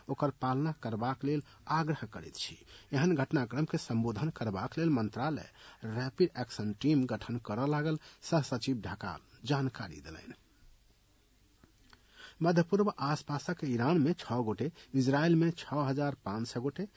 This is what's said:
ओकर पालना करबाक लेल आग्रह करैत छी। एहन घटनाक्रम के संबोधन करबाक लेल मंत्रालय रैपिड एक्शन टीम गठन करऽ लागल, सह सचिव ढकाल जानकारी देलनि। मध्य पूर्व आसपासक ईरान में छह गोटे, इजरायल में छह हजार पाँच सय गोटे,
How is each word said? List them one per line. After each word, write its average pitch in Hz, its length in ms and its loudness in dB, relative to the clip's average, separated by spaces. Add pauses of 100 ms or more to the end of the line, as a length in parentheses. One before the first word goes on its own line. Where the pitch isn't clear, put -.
ओकर 139 300 0
पालना 135 360 0
करबाक 117 520 -4
लेल 143 160 0 (280)
आग्रह 151 360 0
करैत 80 300 -12
छी। - 220 -10 (320)
एहन 160 260 4
घटनाक्रम 147 500 0
के 165 120 -2
संबोधन 113 520 0
करबाक 104 480 -4
लेल 165 120 2
मंत्रालय 127 600 0 (320)
रैपिड 123 540 0
एक्शन 107 380 -4
टीम 135 320 4
गठन 120 320 -4
करऽ 127 300 -2
लागल, 151 320 0 (200)
सह - 220 2
सचिव 127 400 -2
ढकाल 92 380 -8 (220)
जानकारी 117 600 -4
देलनि। 80 320 -16 (2000)
मध्य 170 240 6
पूर्व 202 360 2
आसपासक 147 640 -4
ईरान 131 340 4
में 147 160 6
छह 120 260 -2
गोटे, 113 320 -2 (200)
इजरायल 143 440 4
में 165 160 6
छह - 280 -4
हजार 139 360 0
पाँच 110 320 -6
सय - 120 -6
गोटे, 143 380 -4